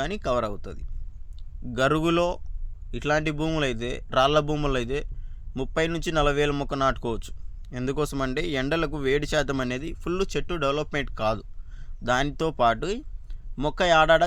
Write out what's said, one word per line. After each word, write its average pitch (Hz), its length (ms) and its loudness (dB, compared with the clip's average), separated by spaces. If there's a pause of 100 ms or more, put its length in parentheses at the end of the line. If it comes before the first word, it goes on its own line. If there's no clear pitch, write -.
కానీ 175 160 -4 (100)
కవర్ 123 220 2
అవుతుంది. 98 340 -6 (960)
గరుగులో 160 480 4 (680)
ఇట్లాంటి 151 420 0
భూములు 156 300 2
అయితే, 120 200 -2 (280)
రాళ్ళ 143 200 6 (120)
భూములు 147 320 2
అయితే 131 180 -2 (600)
ముప్పై 135 240 0 (100)
నుంచి 170 240 -2
నలభై 143 240 4
వేల 147 180 4
మొక్క 139 140 -2 (100)
నాటుకోవచ్చు. 117 480 0 (480)
ఎందుకోసం 139 460 -2
అంటే 127 160 -2 (180)
ఎండలకు 151 460 0
వేడి 143 260 2
శాతం 139 320 2
అనేది 127 260 -4 (120)
ఫుల్ 180 220 0 (100)
చెట్టు 147 200 -2 (100)
డెవలప్‌మెంట్ 139 480 -2 (100)
కాదు. 110 200 0 (680)
దాంతో 139 380 2 (120)
పాటు 117 280 4 (760)
మొక్క 175 260 2 (100)
ఆడాడ 160 280 8